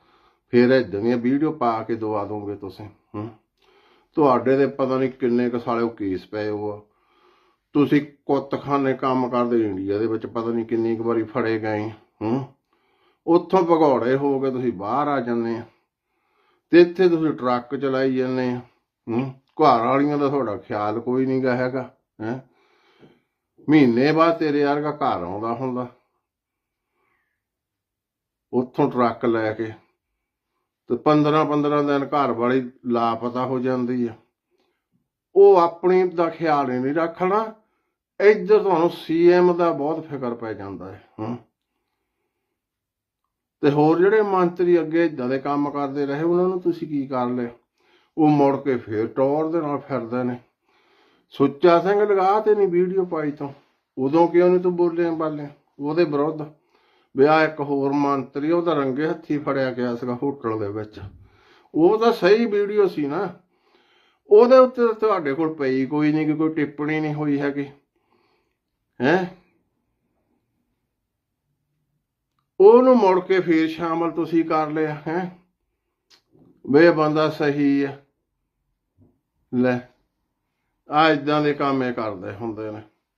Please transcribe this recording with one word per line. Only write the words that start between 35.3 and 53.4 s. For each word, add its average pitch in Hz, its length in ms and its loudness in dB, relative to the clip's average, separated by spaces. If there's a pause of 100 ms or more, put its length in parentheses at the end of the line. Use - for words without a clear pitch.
ਉਹ 196 220 10
ਆਪਣੀ 180 520 2
ਦਾ 165 200 -2
ਖਿਆਲ 147 420 -2
ਹੀ 127 80 -2
ਨਹੀਂ 135 140 -2
ਰੱਖਣਾ। 185 600 -2 (640)
ਇੱਧਰ 202 440 4
ਤੁਹਾਨੂੰ 170 260 2
ਸੀ 170 420 2
ਐਮ 180 260 4
ਦਾ 170 140 2
ਬਹੁਤ 151 340 -4
ਫਿਕਰ 127 300 -8
ਪੈ 113 180 -8
ਜਾਂਦਾ 95 380 -14
ਹੈ, 95 180 -20 (100)
ਹੂੰ? 117 180 -8 (2250)
ਤੇ 151 100 2
ਹੋਰ 151 280 2
ਜਿਹੜੇ 202 220 4
ਮੰਤਰੀ 175 580 2
ਅੱਗੇ 160 260 0
ਏਦਾਂ 135 240 -4
ਦੇ 135 100 -2
ਕੰਮ 143 300 -4
ਕਰਦੇ 143 360 -6
ਰਹੇ, 139 180 -4
ਉਹਨਾਂ 175 240 0
ਨੂੰ 185 140 -4
ਤੁਸੀਂ 165 260 -4
ਕੀ 139 200 -6
ਕਰ 127 180 -4
ਲਿਆ? 123 240 -4 (680)
ਉਹ 156 120 4
ਮੁੜ 139 280 4
ਕੇ 135 200 -2
ਫੇਰ 110 300 -4
ਟੌਰ 143 440 -2
ਦੇ 170 100 -2
ਨਾਲ 147 160 -4
ਫਿਰਦੇ 123 460 -6
ਨੇ। 123 160 -6 (880)
ਸੁੱਚਾ 156 500 2
ਸਿੰਘ 202 220 0
ਲਗਾ 202 380 2
ਤੇ 214 160 2
ਨਹੀਂ 202 120 0
ਵੀਡੀਓ 180 380 0
ਪਾਈ 156 260 -6
ਤੂੰ, 143 220 -10 (440)